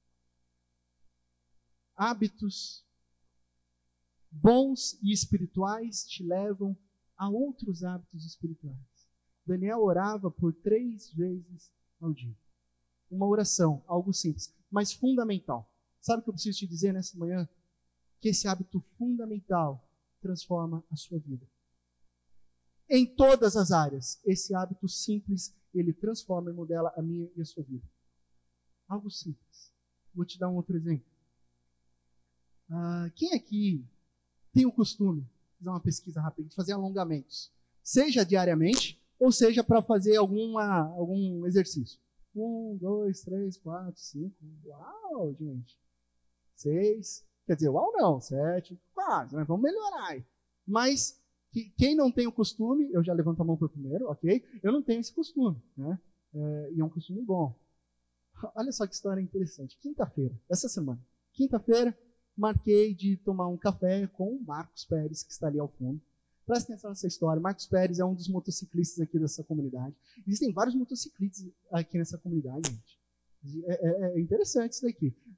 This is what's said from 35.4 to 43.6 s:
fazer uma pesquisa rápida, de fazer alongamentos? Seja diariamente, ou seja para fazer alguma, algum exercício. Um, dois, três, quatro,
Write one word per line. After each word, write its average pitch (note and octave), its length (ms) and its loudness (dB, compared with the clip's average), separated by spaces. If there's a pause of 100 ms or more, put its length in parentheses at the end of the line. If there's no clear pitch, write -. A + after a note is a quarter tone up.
fazer F3 100 -10
uma F3+ 120 -6
pesquisa D#3+ 400 -4
rápida, D#3 280 -6
de - 60 -20
fazer F#3+ 180 -4
alongamentos? F#3+ 800 -4 (300)
Seja B3+ 420 4
diariamente, F3+ 800 2 (160)
ou B3+ 140 8
seja A3+ 300 6
para A3+ 200 6
fazer G#3+ 340 6
alguma, G#3 640 2 (100)
algum F3+ 540 -2
exercício. F3+ 520 0 (360)
Um, A3 460 -6
dois, G3 420 -2
três, F#3+ 340 -4
quatro, F3 440 -10